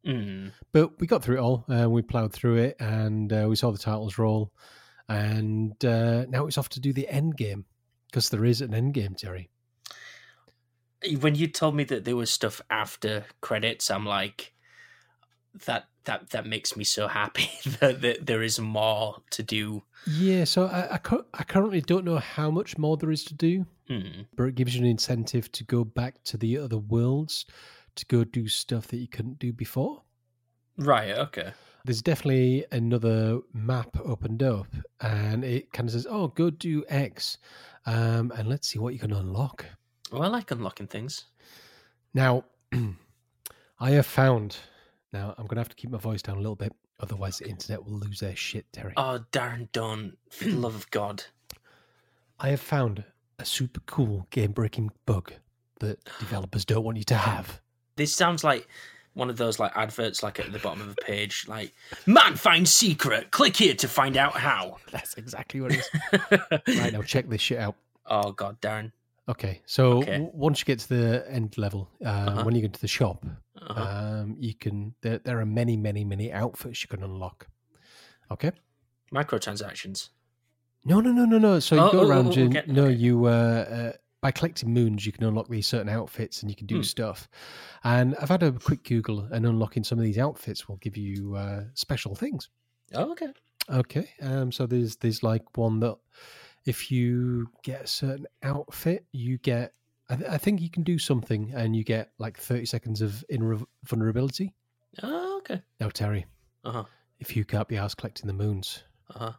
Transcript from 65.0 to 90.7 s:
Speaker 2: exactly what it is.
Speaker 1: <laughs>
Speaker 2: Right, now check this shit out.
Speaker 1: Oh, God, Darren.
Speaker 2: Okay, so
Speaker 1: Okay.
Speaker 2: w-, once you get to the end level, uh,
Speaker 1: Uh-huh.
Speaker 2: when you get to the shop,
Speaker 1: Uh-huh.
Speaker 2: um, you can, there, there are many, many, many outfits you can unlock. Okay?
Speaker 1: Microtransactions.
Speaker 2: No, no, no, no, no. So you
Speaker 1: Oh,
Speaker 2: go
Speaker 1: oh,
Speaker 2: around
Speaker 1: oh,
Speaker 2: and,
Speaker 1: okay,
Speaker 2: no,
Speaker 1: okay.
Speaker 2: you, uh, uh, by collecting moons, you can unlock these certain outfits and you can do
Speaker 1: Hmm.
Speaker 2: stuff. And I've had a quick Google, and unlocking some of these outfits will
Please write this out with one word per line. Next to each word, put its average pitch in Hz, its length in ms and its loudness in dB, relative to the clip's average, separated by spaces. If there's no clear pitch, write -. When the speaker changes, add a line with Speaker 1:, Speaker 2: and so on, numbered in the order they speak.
Speaker 2:
exactly 127 460 -10
what 131 120 -2
it 139 60 0
is. - 720 0
Speaker 1:
<laughs> 247 120 2
Speaker 2:
Right, 120 140 0
now 104 80 -4
check 127 280 -2
this 110 120 -2
shit 120 180 0
out. 104 160 -2
Speaker 1:
Oh, 101 260 0
God, 101 300 -8
Darren. 110 300 -4
Speaker 2:
Okay, 98 360 -4
so 127 340 6
Speaker 1:
Okay. 135 180 0
Speaker 2:
w-, 156 160 -4
once 151 260 2
you - 60 -4
get 127 140 0
to - 100 -12
the 120 420 2
end 113 260 -4
level, 101 320 -4
uh, - 60 -4
Speaker 1:
Uh-huh. 101 340 0
Speaker 2:
when 113 120 2
you 117 60 4
get 104 120 -2
to - 80 -10
the 101 80 -4
shop, - 360 -2
Speaker 1:
Uh-huh. 113 260 -8
Speaker 2:
um, 107 160 -6
you 117 160 -6
can, 104 480 -6
there, 113 180 -4
there 123 200 -4
are 110 60 0
many, 113 320 2
many, 104 260 -2
many 101 300 -4
outfits 117 500 -6
you - 60 -12
can 95 140 -8
unlock. 92 440 -10
Okay? 147 200 -2
Speaker 1:
Microtransactions. 101 960 -4
Speaker 2:
No, 170 140 6
no, 240 120 4
no, 247 140 6
no, 226 120 8
no. 208 220 8
So - 160 4
you 156 60 10
Speaker 1:
Oh, 196 100 10
Speaker 2:
go 185 100 8
Speaker 1:
oh, - 80 10
Speaker 2:
around 127 280 6
Speaker 1:
oh, 131 40 8
Speaker 2:
and, 127 160 6
Speaker 1:
okay, 147 140 -2
Speaker 2:
no, 139 140 8
Speaker 1:
okay. 131 100 6
Speaker 2:
you, 120 300 6
uh, 120 40 8
uh, 117 640 2
by 139 100 2
collecting 127 420 -2
moons, 110 320 4
you 107 60 -2
can - 120 -4
unlock 110 260 0
these 110 180 -2
certain 104 220 -2
outfits 110 520 -6
and 101 100 -6
you 101 60 -6
can 101 100 -12
do 175 100 0
Speaker 1:
Hmm. 151 40 2
Speaker 2:
stuff. - 480 -4
And 127 360 4
I've 143 100 -4
had 175 140 4
a 151 80 6
quick 127 320 0
Google, 110 380 0
and 113 140 2
unlocking 113 400 2
some 117 120 0
of 117 60 2
these 104 140 2
outfits 127 500 -4
will 101 100 -10